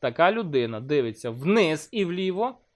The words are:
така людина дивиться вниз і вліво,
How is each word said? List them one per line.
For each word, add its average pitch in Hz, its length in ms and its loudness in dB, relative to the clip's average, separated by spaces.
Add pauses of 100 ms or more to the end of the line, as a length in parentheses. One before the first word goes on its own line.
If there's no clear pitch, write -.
така 160 320 4
людина 135 480 -2
дивиться 123 500 -2
вниз 156 640 0
і 208 120 0
вліво, 190 500 -2 (220)